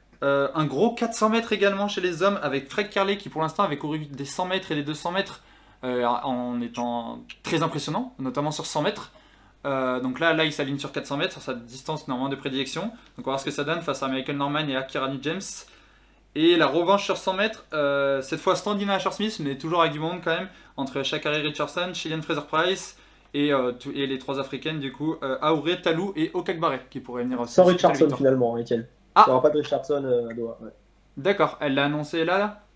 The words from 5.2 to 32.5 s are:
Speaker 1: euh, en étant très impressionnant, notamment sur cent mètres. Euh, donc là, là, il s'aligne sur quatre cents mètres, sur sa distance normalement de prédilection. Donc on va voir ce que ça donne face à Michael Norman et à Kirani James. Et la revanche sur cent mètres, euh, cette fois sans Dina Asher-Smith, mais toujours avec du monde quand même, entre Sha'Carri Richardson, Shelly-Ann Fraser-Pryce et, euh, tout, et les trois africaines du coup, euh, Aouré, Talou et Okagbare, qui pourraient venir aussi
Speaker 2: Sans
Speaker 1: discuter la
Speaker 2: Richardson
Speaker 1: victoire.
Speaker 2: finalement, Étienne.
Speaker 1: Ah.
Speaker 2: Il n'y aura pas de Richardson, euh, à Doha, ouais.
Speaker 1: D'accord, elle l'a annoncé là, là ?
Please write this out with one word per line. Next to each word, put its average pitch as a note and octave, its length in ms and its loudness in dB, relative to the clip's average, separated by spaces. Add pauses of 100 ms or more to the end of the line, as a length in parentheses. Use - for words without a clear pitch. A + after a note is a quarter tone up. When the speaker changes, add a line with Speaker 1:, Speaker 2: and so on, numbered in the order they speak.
Speaker 1:
euh, B2 220 0
en B2 560 -2
étant A#2+ 600 -6 (200)
très D#3+ 180 0
impressionnant, D#3+ 560 -4
notamment C#3+ 320 -2
sur D3 160 -6
cent - 160 -2
mètres. G#3 300 -2 (540)
Euh, C3 340 0
donc C3 200 -4
là, E3 140 4
là, D#3 120 4
il D3+ 80 0
s'aligne C#3 260 -2
sur C3+ 120 -8
quatre C#3 140 -6
cents C#3+ 120 -4
mètres, F#3 160 -2
sur C#3 80 -16
sa C3 120 -6
distance B2+ 540 -8
normalement C3 220 -2
de C#3 60 -4
prédilection. C3+ 500 -4
Donc A3+ 60 -6 (280)
on - 20 -10
va C3 120 -4
voir C3+ 60 -2
ce - 60 -8
que C#3+ 60 -2
ça C#3+ 120 -2
donne D#3+ 180 -2
face C#3+ 200 -4
à C3+ 60 0
Michael C3 300 -2
Norman D3 300 0
et C3+ 80 -2
à C3 60 0
Kirani C3+ 400 -4
James. E3 200 -4 (920)
Et E3+ 220 6
la D#3 120 6
revanche F3 360 4
sur F3+ 140 0
cent F#3+ 160 -2
mètres, G#3 400 -2
euh, C#3 480 0
cette D3+ 180 -6
fois F#3 160 4
sans G#3 200 -2
Dina G3+ 200 0
Asher-Smith, G3 440 -2
mais C#3 180 -4
toujours E3 240 2
avec D#3 120 4
du D3+ 60 -6
monde E3 240 -4
quand E3 120 0
même, F#3+ 140 -4 (280)
entre C3+ 260 -4
Sha'Carri D3+ 380 -2
Richardson, D#3 520 -2
Shelly-Ann D#3+ 280 -4
Fraser-Pryce E3 760 -2 (360)
et, D3 180 2
euh, B2 200 2
tout, B2+ 220 -8
et C#3 140 0
les C3 120 -2
trois C3+ 200 -4
africaines D3 400 -6
du C3+ 120 -6
coup, D3+ 300 -2
euh, C3 200 -2
Aouré, D#3+ 400 2
Talou F3+ 340 0
et D#3 180 0
Okagbare, E3 560 -2
qui C3+ 100 -12
pourraient A#2+ 240 -6
venir B2+ 160 -2
aussi A#2+ 140 -6
Speaker 2:
Sans F#3 100 10
Speaker 1:
discuter F3+ 200 6
la F3 60 8
Speaker 2:
Richardson D3+ 160 6
Speaker 1:
victoire. C#3 120 4
Speaker 2:
finalement, B2+ 400 4
Étienne. A#2 300 -2 (280)
Speaker 1:
Ah. G#3+ 100 12
Speaker 2:
Il C#3 60 8
n'y - 20 6
aura B2+ 80 6
pas D3+ 80 8
de D3+ 80 2
Richardson, C#3+ 480 0
euh, A#2+ 240 2
à A#2 40 -10
Doha, A#2 280 -6
ouais. A2 80 -12 (480)
Speaker 1:
D'accord, D#3 420 2
elle D3 140 0
l'a C#3+ 120 2
annoncé D3+ 380 -2
là, F3 140 2
là ? G#3 240 -2 (140)